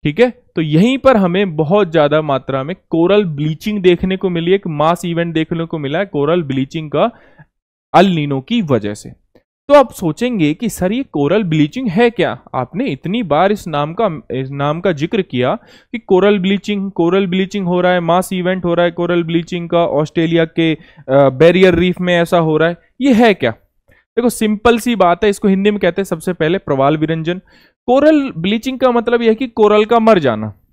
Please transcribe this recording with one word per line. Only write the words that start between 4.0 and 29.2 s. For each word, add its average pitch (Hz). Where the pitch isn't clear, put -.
को 190
मिली, 170
एक 196
मास 160
इवेंट 170
देखने 160
को 165
मिला 147
है 202
कोरल 160
ब्लीचिंग 135
का 175
अल 180
नीनो 147
की 233
वजह 110
से। -
तो 285
आप 277
सोचेंगे 175
कि 214
सर 185
ये 254
कोरल 165
ब्लीचिंग 160
है 226
क्या? 151
आपने 156
इतनी 196
बार 170
इस 202
नाम 151
का, 180
इस 131
नाम 143
का 185
जिक्र 170
किया 131
कि 233
कोरल 196
ब्लीचिंग, 196
कोरल 185
ब्लीचिंग 190
हो 180
रहा 180
है, 180
मास 175
इवेंट 180
हो 170
रहा 175
है 170
कोरल 175
ब्लीचिंग 170
का, 170
ऑस्ट्रेलिया 160
के, 160
अ, 139
बैरियर 175
रीफ 180
में 180
ऐसा 170
हो 160
रहा 160
है, 175
ये 262
है 220
क्या? 120
देखो -
सिंपल 220
सी 240
बात 175
है, 214
इसको 202
हिंदी 196
में 208
कहते 185
हैं 190
सबसे 175
पहले 165
प्रवाल 143
विरंजन। 160
कोरल 277
ब्लीचिंग 226
का 254
मतलब 240